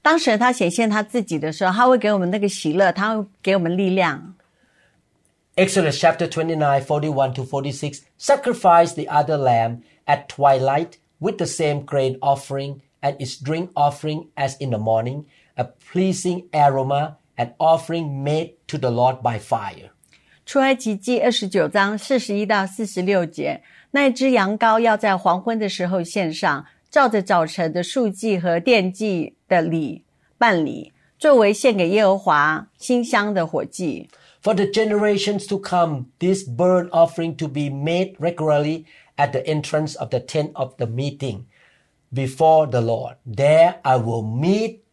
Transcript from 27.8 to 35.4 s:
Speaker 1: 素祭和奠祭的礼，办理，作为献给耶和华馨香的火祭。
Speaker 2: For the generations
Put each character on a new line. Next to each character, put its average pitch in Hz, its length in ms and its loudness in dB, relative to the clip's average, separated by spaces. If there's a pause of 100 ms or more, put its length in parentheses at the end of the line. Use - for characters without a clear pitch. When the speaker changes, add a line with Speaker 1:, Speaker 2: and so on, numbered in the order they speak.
Speaker 1:
素 233 260 -2
祭 202 300 -2
和 170 200 0
奠 196 300 2
祭 190 460 -4 (140)
的 175 120 4
礼， 160 420 -4 (340)
办 196 260 2
理， - 300 -8 (240)
作 294 180 6
为 214 160 6
献 214 240 2
给 175 140 2
耶 208 160 4
和 190 120 4
华 156 600 0
馨 240 260 0
香 214 300 -2
的 175 120 0
火 156 200 -4
祭。 - 420 -8 (340)
Speaker 2:
For 214 120 0
the 190 100 0
generations 208 840 0